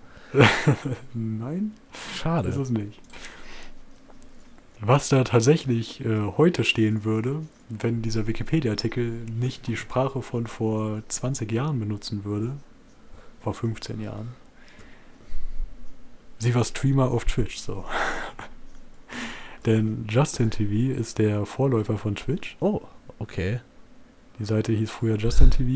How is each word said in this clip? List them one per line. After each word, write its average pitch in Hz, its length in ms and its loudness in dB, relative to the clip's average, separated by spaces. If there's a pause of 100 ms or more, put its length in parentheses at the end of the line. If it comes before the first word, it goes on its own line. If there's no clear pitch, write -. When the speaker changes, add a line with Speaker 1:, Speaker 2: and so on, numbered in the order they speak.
(340)
Speaker 1:
<laughs> 135 60 4 (720)
Nein. 117 600 -4 (420)
Speaker 2:
Schade. 156 340 0
Speaker 1:
Ist 135 80 -2
es 135 120 -2
nicht. 107 300 -2 (1800)
Was 123 280 4
da 131 140 6
tatsächlich, 123 800 2
äh, 107 340 0
heute 160 260 4
stehen 107 400 2
würde, 117 400 -2 (260)
wenn 117 320 -2
dieser 110 240 0
Wikipedia-Artikel 117 880 0 (280)
nicht 127 280 -4
die 107 100 -2
Sprache 131 440 -2
von 117 260 -4
vor 110 600 -2
zwanzig 127 440 -4
Jahren 131 280 0
benutzen 104 460 -6
würde, 104 280 -2 (840)
vor 107 140 -4
fünfzehn 110 480 -6
Jahren, 107 280 -8 (2000)
sie 117 160 2
war 117 80 4
Streamer 135 480 0
auf 120 140 0
Twitch, - 340 0
so. 98 260 -6 (920)
<laughs> - 880 -12
Denn 110 420 2
Justin 120 400 2
T 110 160 0
V 117 340 0
ist - 200 -4
der 104 260 2
Vorläufer 117 520 0
von 101 180 -4
Twitch. - 440 -6
Speaker 2:
Oh, 196 220 0 (380)
okay. 107 400 -4 (800)
Speaker 1:
Die 110 60 -6
Seite 107 260 0
hieß 107 180 0
früher 110 280 0
Justin 113 340 12
T 127 120 6 (120)